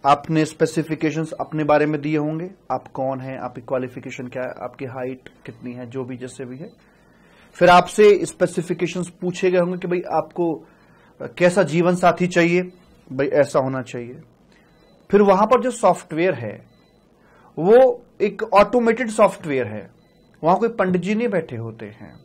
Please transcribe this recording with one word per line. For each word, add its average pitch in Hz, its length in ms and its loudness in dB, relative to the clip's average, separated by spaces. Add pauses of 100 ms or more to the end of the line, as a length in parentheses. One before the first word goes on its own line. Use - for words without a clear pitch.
आपने 151 380 2
स्पेसिफिकेशंस 156 880 -4
अपने - 320 -6
बारे 151 220 4
में 151 140 -2
दिए 151 160 -4
होंगे, 156 340 -4 (200)
आप 127 180 -6
कौन 131 320 -6
हैं, 131 180 -10
आपकी 123 220 -12
क्वालिफिकेशन 127 640 -8
क्या 127 160 -10
है, 127 100 -8 (100)
आपकी 123 220 -12
हाइट 127 440 -10 (180)
कितनी 123 260 -14
है, 123 140 -14
जो 127 180 -10
भी 127 120 -12
जैसे 127 280 -14
भी 127 140 -14
है। 190 120 -16 (840)
फिर 175 160 4
आपसे 180 580 6
स्पेसिफिकेशंस 175 840 -4
पूछे 180 420 -4
गए 180 80 2
होंगे 180 200 0
कि 180 100 -8
भाई 180 120 -2
आपको, 160 640 -4 (540)
अ, 139 60 -12
कैसा 180 360 2
जीवन 170 320 2
साथी 180 320 2
चाहिए, 175 360 2 (500)
भाई 139 140 -2
ऐसा 143 320 2
होना 135 240 -4
चाहिए। 123 380 -14 (920)
फिर 208 120 6
वहां 196 240 4
पर 240 140 2
जो 247 100 -2
सॉफ्टवेयर 175 640 0
है 110 360 -12 (880)
वो 240 460 6 (160)
एक 202 220 -2
ऑटोमेटेड 226 680 2
सॉफ्टवेयर 175 560 0
है, 104 240 -12 (540)
वहां 175 120 4
कोई 226 120 0
पंडित 185 340 -2
जी 202 120 -2
नहीं 233 140 -2
बैठे 165 280 -4
होते 113 300 -12
हैं 101 380 -20